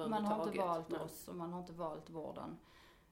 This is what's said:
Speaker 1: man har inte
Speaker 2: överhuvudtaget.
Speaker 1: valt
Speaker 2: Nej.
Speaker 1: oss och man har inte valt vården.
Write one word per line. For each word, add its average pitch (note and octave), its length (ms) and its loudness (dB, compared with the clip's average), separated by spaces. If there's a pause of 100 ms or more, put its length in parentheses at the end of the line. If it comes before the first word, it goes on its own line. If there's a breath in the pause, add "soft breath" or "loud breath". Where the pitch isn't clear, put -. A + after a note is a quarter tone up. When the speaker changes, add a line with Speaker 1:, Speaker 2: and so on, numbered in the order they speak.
Speaker 1:
man A3 40 4
har G#3+ 60 6
inte G#3 420 4
Speaker 2:
överhuvudtaget. F#3+ 60 6
Speaker 1:
valt E3 240 2
Speaker 2:
Nej. D#3+ 100 0
Speaker 1:
oss - 280 -6
och F3+ 80 -6
man E3+ 160 -2
har F3+ 80 -4
inte F3 120 -8
valt D#3+ 380 -4
vården. D#3+ 460 -6 (560 loud breath)